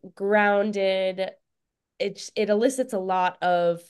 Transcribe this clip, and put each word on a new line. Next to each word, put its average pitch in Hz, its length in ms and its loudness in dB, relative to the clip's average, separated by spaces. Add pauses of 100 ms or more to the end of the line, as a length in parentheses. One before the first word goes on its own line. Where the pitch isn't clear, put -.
(160)
grounded, 196 1120 0 (680)
it, - 360 -8
it 208 140 0
elicits 254 440 0
a 196 60 -4
lot 185 440 -2
of 175 460 2